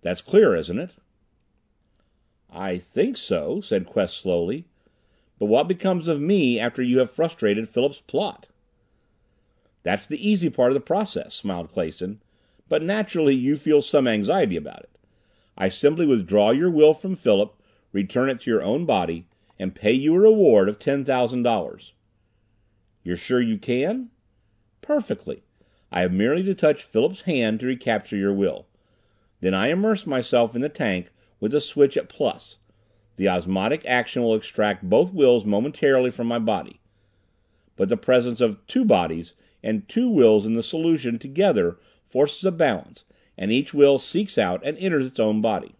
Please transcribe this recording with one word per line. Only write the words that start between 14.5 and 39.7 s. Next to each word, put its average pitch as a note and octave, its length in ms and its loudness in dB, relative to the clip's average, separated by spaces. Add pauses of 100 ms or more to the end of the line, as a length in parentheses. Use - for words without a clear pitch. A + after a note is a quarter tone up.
about D2+ 240 -10
it. - 100 -20 (680)
I F#2+ 120 0
simply D#3 380 0
withdraw G#2 440 4
your D#3 200 2
will D3+ 240 6
from F#3 220 -8
Philip, G#2 380 0 (380)
return B2 380 -2
it A#2+ 100 -6
to B2+ 100 -6
your A2 120 2
own B2+ 240 -2
body, F2 400 -2 (320)
and G2 160 -6
pay G#2+ 180 0
you C#3 220 2
a F#3 60 4
reward F3+ 480 6
of G#2 100 -6
ten C#3 260 -2
thousand B2 380 0
dollars." G#2+ 500 -4 (1120)
"You're F2 120 -4
sure B2+ 240 -2
you A2+ 180 0
can?" E3+ 520 -4 (680)
"Perfectly. - 640 -6 (500)
I F2 80 -2
have F2+ 120 0
merely B2 320 0
to F#3+ 100 -2
touch D3+ 280 0
Philip's D3+ 400 -2
hand A2+ 380 -2
to B2+ 60 -6
recapture A#2+ 500 -4
your G2 160 0
will. G2 340 -2 (720)
Then F#2+ 140 0
I G2 140 0
immerse G3 380 0
myself A#2+ 480 0
in A#2+ 80 -4
the D3 60 -2
tank G2+ 420 -4 (300)
with A2 120 -2
the D3 80 2
switch C#3+ 360 2
at D3+ 120 -6
plus. - 500 -6 (580)
The F#2+ 120 0
osmotic F#2+ 580 -2
action B2 360 -2
will A2+ 120 2
extract G#2 540 -2
both D3 240 2
wills B2 340 4
momentarily B2+ 640 0
from A#2 160 -8
my A#2 120 -2
body. G#2+ 420 -4 (960)
But F#2+ 120 0
the A2+ 80 0
presence A#2+ 440 0
of A2 260 0
two B3+ 180 -2
bodies E2+ 480 0 (300)
and A2 260 -4